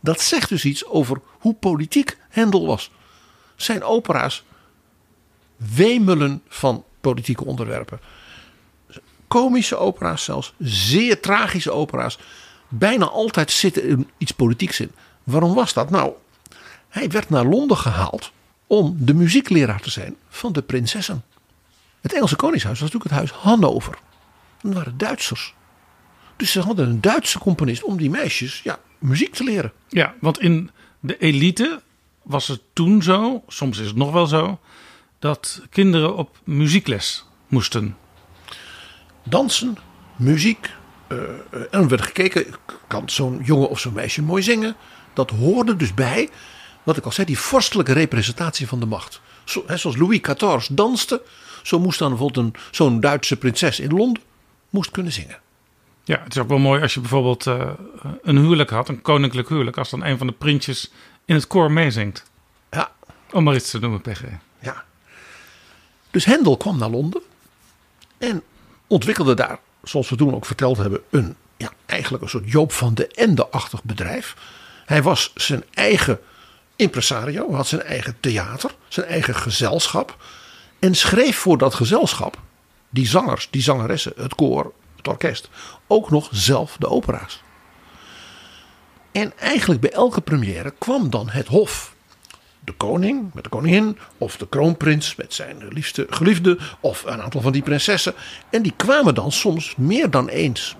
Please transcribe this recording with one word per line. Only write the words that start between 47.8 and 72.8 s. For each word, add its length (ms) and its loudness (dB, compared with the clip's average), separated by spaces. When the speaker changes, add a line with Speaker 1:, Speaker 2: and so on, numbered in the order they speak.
Speaker 1:
representatie 760 0
van 120 -4
de 60 -2
macht. 340 -8
Zo, 220 -6
hè, 100 -4
zoals 200 -4
Louis 240 4
quatorze 540 0
danste, 480 0
zo 180 0
moest 180 0
dan 100 2
bijvoorbeeld 380 0
een, 140 -6
zo'n 300 4
Duitse 360 0
prinses 440 0
in 100 -4
Londen 320 2
moest 200 -2
kunnen 220 -6
zingen. 260 -10
Speaker 2:
Ja, 180 -2
het 120 -16
is 80 -2
ook 60 -4
wel 100 2
mooi 240 4
als 120 -2
je 60 -4
bijvoorbeeld, 460 0
eh, 240 -2
een 140 4
huwelijk 340 6
had, 180 -2
een 140 -8
koninklijk 460 2
huwelijk, 300 -2
als 120 -6
dan 140 -8
een 140 0
van 80 -4
de 60 -4
prinsjes 600 -2
in 100 2
het 120 2
koor 240 4
meezingt. 540 0
Speaker 1:
Ja. 220 -6
Speaker 2:
Om 140 2
maar 100 4
iets 160 -2
te 80 -6
noemen, 220 -4
P 120 -14
G. 100 -12
Speaker 1:
Ja. 260 -12
Dus 140 2
Hendel 320 6
kwam 220 -2
naar 100 -2
Londen 340 -4
en 240 -4
ontwikkelde 480 4
daar, 240 -2
zoals 260 -4
we 80 -2
toen 180 4
ook 120 -8
verteld 300 0
hebben, 240 -2
een, 260 2
ja, 140 -10
eigenlijk 360 -2
een 60 2
soort 220 -6
Joop 220 4
van 220 0